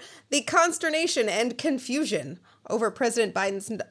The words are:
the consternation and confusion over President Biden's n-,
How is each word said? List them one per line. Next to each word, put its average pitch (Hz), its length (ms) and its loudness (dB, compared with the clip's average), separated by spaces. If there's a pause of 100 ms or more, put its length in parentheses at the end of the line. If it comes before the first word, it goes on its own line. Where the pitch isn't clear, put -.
(300)
the 285 120 2
consternation 330 880 2
and 233 280 0
confusion 240 800 -2 (300)
over 220 220 0
President 226 420 0
Biden's 196 380 -2
n-, 196 200 -6